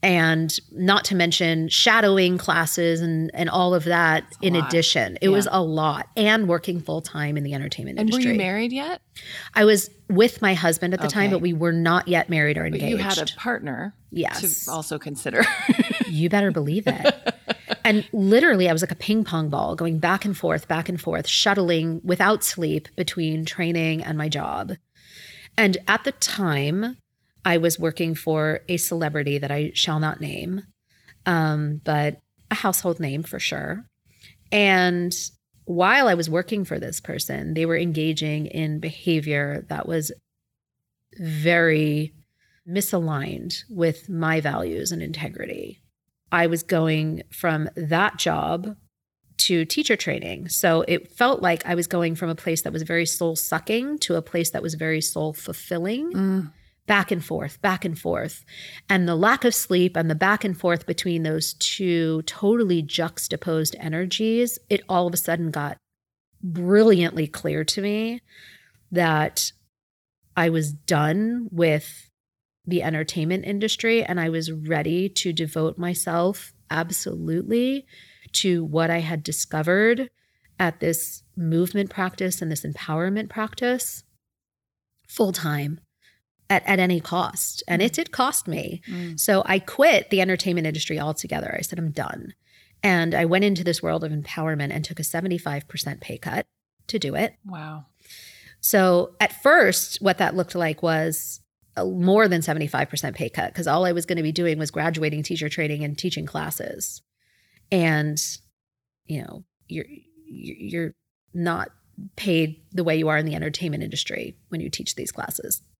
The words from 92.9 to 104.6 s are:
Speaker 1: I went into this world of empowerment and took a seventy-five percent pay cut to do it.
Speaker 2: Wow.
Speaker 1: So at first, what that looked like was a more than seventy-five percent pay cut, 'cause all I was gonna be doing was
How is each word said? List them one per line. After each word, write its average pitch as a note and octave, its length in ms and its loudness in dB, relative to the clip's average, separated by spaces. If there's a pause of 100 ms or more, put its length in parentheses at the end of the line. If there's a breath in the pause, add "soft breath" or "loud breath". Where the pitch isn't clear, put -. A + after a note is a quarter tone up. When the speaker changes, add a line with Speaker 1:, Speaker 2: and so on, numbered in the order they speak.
Speaker 1:
I E3+ 100 4
went F3+ 200 4
into F#3 200 2
this E3+ 180 0
world E3 220 0
of D3+ 80 -4
empowerment D3+ 600 -4
and D3+ 120 -4
took - 160 -10
a D#3 40 -6
seventy-five E3+ 640 -4
percent C#3+ 320 -8
pay - 180 -10
cut B2 280 -6 (420)
to A3+ 100 -4
do C#3+ 160 -4
it. F3 200 -2 (100)
Speaker 2:
Wow. D#3 420 -14 (760 loud breath)
Speaker 1:
So F#3 600 4
at - 220 -2
first, C4+ 600 4
what F#3+ 160 2
that E3 180 2
looked F3+ 180 -4
like D#3+ 280 -2
was D#3+ 580 -2 (360)
a - 80 -2
more F#3+ 440 4
than F3 140 2
seventy-five D3+ 460 -2
percent - 280 -6
pay - 120 -6
cut, - 260 -6
'cause E3+ 120 -6
all D#3+ 180 2
I F3+ 80 2
was E3+ 140 -2
gonna E3+ 160 -2
be D#3 100 0
doing E3 260 0
was D3+ 120 -4